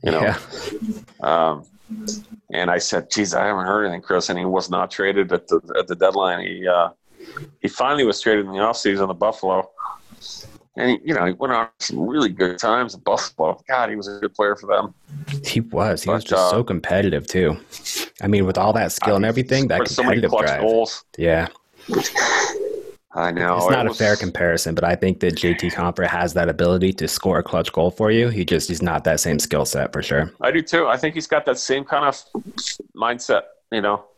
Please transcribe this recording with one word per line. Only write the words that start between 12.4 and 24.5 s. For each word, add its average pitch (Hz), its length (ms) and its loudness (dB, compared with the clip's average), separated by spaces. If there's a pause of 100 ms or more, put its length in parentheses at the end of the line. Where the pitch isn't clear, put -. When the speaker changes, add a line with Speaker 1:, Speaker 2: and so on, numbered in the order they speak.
Speaker 1:
times 117 340 0
in 95 80 -18
Buffalo. - 680 -2
God, 123 220 0
he 107 60 -6
was 101 120 -8
a 101 120 -12
good 101 160 -4
player 104 200 2
for 101 120 -16
them. 104 260 0 (500)
Speaker 2:
He - 160 -2
was. 98 440 -2
He - 80 -4
was 87 120 -2
Speaker 1:
But, - 60 -14
Speaker 2:
just 104 40 0
Speaker 1:
uh, 92 180 4
Speaker 2:
so 113 120 2
competitive, 87 640 0
too. 87 320 2 (640)
I 98 60 -2
mean, 101 180 4
with 92 140 0
all 104 140 4
that 104 180 2
skill - 240 2
and 98 100 2
everything, 127 440 2
that 87 80 2
Speaker 1:
scored - 120 0
so 127 140 -2
many 123 180 2
Speaker 2:
competitive - 80 2
Speaker 1:
clutch 110 160 2
Speaker 2:
drive. 71 160 0
Speaker 1:
goals. 113 420 2 (140)
Speaker 2:
Yeah. 82 300 2 (1700)
Speaker 1:
I 85 180 0
know. 87 260 2
Speaker 2:
It's 87 80 2
Speaker 1:
It 92 60 4
Speaker 2:
not 110 160 2
a - 20 2
Speaker 1:
was - 80 -6
Speaker 2:
fair 104 180 4
comparison, 85 600 0